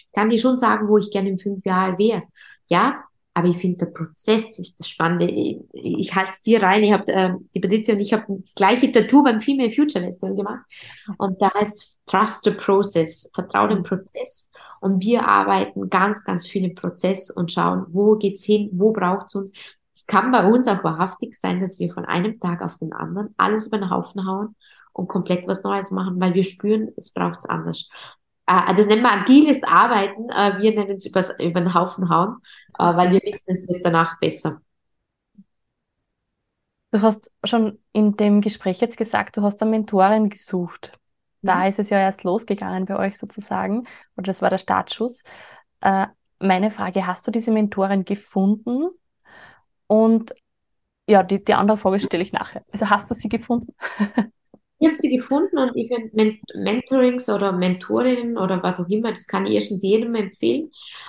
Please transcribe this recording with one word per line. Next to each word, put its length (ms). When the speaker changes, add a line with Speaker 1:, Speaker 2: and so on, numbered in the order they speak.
Speaker 1:
kann 200
ich 80
schon 160
sagen, 320
wo 100
ich 140
gerne 160
in 100
fünf 260
Jahren 320
wäre. 280
Ja, 380
aber 140
ich 120
finde, 280
der 60
Prozess 680
ist 220
das 80
Spannende. 380
Ich, 340
ich 440
halte 140
es 120
dir 180
rein, 220
ich 100
hab, 160
ähm, 460
die 60
Patricia 340
und 60
ich 120
haben 300
das 140
gleiche 340
Tattoo 320
beim 160
Female 320
Future 340
Festival 300
gemacht 300
und 240
da 140
heißt 520
"Trust 380
the 60
process", 840
"Vertrau 360
dem 100
Speaker 2:
Mhm. 60
Speaker 1:
Prozess". 640
Und 240
wir 240
arbeiten 600
ganz, 340
ganz 200
viel 200
im 100
Prozess 560
und 220
schauen, 380
wo 260
geht's 260
hin, 300
wo 200
braucht's 440
uns. 160
Es 120
kann 260
bei 180
uns 160
auch 160
wahrhaftig 520
sein, 260
dass 180
wir 140
von 140
einem 340
Tag 220
auf 160
den 160
anderen 420
alles 300
über 100
den 140
Haufen 360
hauen 300
und 140
komplett 380
was 160
Neues 280
machen, 280
weil 140
wir 120
spüren, 520
es 160
braucht's 320
anders. 460
Äh, 280
das 120
nennen 160
wir 100
agiles 520
Arbeiten, 640
äh, 320
wir 120
nennen 180
es 120
übers, 240
über 220
den 140
Haufen 340
hauen, 300
äh, 180
weil 160
wir 100
wissen, 260
es 200
wird 160
danach 340
besser. 440
Speaker 2:
Du 100
hast 280
schon 340
in 240
dem 240
Gespräch 400
jetzt 160
gesagt, 400
du 60
hast 180
eine 100
Mentorin 600
gesucht. 640
Da 180
Speaker 1:
Mhm. 80
Speaker 2:
ist 100
es 120
ja 80
erst 260
losgegangen 600
bei 120
euch 180
sozusagen, 680
oder 100
das 160
war 80
der 80
Startschuss. 640
Äh, 260
meine 320
Frage, 360
hast 200
du 40
diese 200
Mentorin 540
gefunden? 840
Und 480
ja, 140
die, 200
die 120
andere 240
Frage 200
stelle 240
ich 100
nachher. 380
Also 200
hast 200
du 40
sie 140
gefunden? 500
<laughs> 540
Speaker 1:
Ich 40
habe 100
sie 180
gefunden 440
und 180
ich 120
find 260
Men-, 260
Mentorings 760
oder 240
Mentorinnen 840
oder 240
was 180
auch 80
immer, 240
das 140
kann 180
ich 80
erstens 300
jedem 320
empfehlen. 560